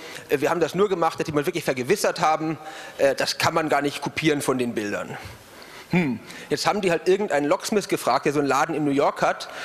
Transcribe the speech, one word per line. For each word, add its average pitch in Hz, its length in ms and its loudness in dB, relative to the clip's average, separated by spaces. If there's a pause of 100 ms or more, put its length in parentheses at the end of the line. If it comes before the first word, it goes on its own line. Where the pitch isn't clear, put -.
(280)
äh, 143 120 2
wir 143 100 2
haben 170 100 0
das 156 160 0
nur 202 120 4
gemacht, 170 300 0
dass 160 80 -2
die 160 60 -6
mal 147 140 0
wirklich 170 180 -4
vergewissert 156 560 0
haben, 156 380 2 (400)
äh, 135 180 4
das - 220 -2
kann 165 160 2
man 160 140 2
gar 143 140 2
nicht 143 200 -4
kopieren 147 380 0
von 131 160 0
den 120 160 -2
Bildern. 101 460 -4 (720)
Hm, 143 300 2 (280)
jetzt - 180 -2
haben 180 140 2
die 185 100 2
halt 165 160 0
irgendeinen 180 400 2
Locksmith 196 400 0
gefragt, 139 380 0
der 151 80 2
so 143 60 0
einen 143 100 2
Laden 147 260 2
in 151 80 0
New 143 100 2
York 151 280 2
hat, - 300 0 (140)